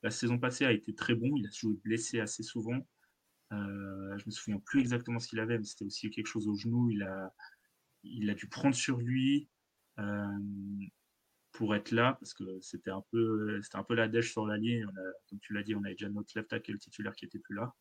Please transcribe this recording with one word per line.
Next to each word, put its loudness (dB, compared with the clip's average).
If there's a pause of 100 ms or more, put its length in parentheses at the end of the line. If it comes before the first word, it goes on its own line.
la 2
saison 2
passée 2
a 6
été 2
très 2
bon. 2
Il 0
a -8
joué 0 (100)
blessé 0
assez -4
souvent. -2 (680)
Euh, -6
je -10
me -6
souviens -2
plus 2
exactement 2
ce -8
qu'il -2
avait, 2
mais 0
c'était -8
aussi -4
quelque -4
chose -2
au 2
genou. 4
Il 2
a, -4 (720)
il -2
a 2
dû -8
prendre 2
sur 0
lui, 4 (520)
euh, 0 (1300)
pour 2
être 2
là, 6
parce -14
que -10 (160)
c'était -8
un -4
peu, 2
c'était -8
un -4
peu 0
la 4
dèche 2
sur 0
la 0
ligne. 2
On -4
a, -8 (180)
comme -12
tu -10
l'as -2
dit, -2
on 0
avait -4
déjà -6
notre -6
left -4
tackle -4
titulaire -8
qui -14
était -12
plus -10
là. -4